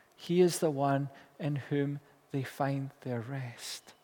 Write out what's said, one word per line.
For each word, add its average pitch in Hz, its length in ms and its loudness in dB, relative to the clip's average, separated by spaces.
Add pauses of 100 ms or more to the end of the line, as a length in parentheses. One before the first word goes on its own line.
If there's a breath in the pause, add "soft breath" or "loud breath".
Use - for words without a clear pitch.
(140 soft breath)
He 175 260 2
is 175 180 6
the 165 120 2
one 139 380 2 (300 soft breath)
in 147 180 -2
whom 143 440 -2 (300 soft breath)
they 139 120 -2
find 139 480 -2 (100)
their 123 200 -4
rest. 123 840 -10